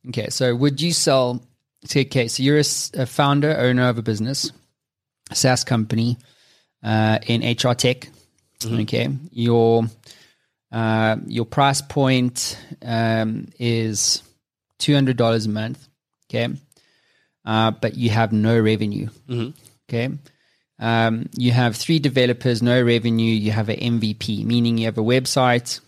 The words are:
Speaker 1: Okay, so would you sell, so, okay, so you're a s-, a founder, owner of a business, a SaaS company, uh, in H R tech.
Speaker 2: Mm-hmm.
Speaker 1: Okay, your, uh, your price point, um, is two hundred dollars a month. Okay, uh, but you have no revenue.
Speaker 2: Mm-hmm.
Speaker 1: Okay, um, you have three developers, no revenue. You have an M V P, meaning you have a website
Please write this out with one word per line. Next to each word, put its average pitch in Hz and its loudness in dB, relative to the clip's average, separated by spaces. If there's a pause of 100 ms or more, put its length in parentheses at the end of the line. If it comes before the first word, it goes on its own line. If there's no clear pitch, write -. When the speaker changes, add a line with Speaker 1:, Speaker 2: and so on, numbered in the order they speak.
Speaker 1:
Okay, 113 -6
so 123 0
would 139 0
you 170 0
sell, 127 2 (420)
so, - 0
okay, 127 0
so 131 -4
you're 143 4
a - 4
s-, - -4
a 127 -2
founder, 143 2
owner 123 2
of 117 0
a 113 -6
business, 110 -4 (800)
a - -14
SaaS 127 2
company, 113 -2 (680)
uh, 110 2
in 117 0
H 123 -2
R 123 2
tech. 127 0 (520)
Speaker 2:
Mm-hmm. 113 -4
Speaker 1:
Okay, 120 -2 (240)
your, 117 2 (880)
uh, 110 0 (100)
your 113 -4
price 139 0
point, 127 0 (260)
um, 113 -2 (100)
is 113 -2 (560)
two 147 2
hundred 131 2
dollars 113 2
a 107 -2
month. 110 -8 (440)
Okay, 117 -4 (880)
uh, 110 2
but - -4
you 120 0
have 110 2
no 110 2
revenue. 107 0 (200)
Speaker 2:
Mm-hmm. 120 -6 (380)
Speaker 1:
Okay, 123 -4 (600)
um, 113 0
you 123 0
have 120 2
three 165 0
developers, 123 0
no 120 2
revenue. 113 2
You 107 0
have 107 -2
an 113 -4
M 117 -2
V 107 -2
P, 107 -6
meaning 117 0
you 113 -2
have 113 -4
a 110 -2
website 123 0